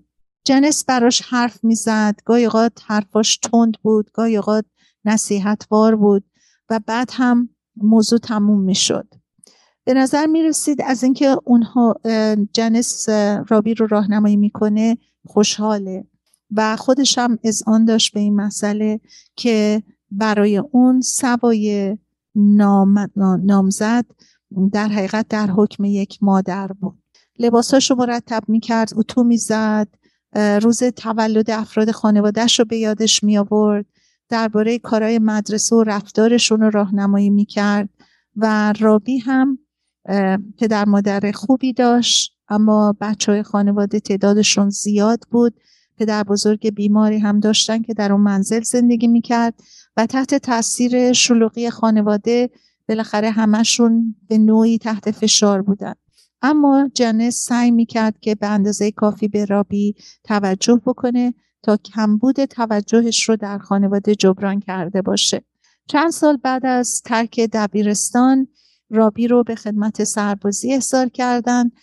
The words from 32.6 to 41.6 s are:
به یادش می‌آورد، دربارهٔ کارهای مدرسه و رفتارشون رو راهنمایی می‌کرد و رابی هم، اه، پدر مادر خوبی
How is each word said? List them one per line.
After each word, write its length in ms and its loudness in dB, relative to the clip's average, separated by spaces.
به 120 -6
یادش 460 -2
می‌آورد، 600 0
دربارهٔ 480 -2
کارهای 420 -2
مدرسه 560 -2
و 80 4
رفتارشون 800 0
رو 80 4
راهنمایی 600 0
می‌کرد 600 0
و 440 0
رابی 380 2
هم، 420 0
اه، 320 0
پدر 280 0
مادر 460 0
خوبی 420 -2